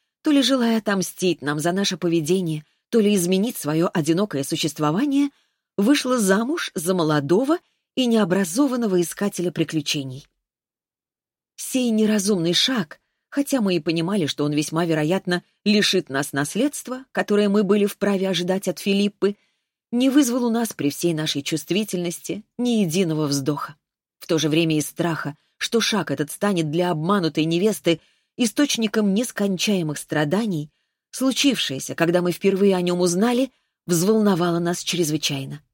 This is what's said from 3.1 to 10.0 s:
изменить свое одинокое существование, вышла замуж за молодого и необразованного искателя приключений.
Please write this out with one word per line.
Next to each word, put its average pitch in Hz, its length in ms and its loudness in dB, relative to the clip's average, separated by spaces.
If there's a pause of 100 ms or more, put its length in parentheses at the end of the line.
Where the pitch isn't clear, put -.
изменить 190 420 0
свое 160 360 0
одинокое 165 500 0
существование, 185 840 0 (480)
вышла 254 400 2
замуж 226 580 0
за 175 180 -2
молодого 170 640 2 (380)
и 254 100 0
необразованного 208 960 2
искателя 180 500 -4
приключений. 151 760 -4 (1300)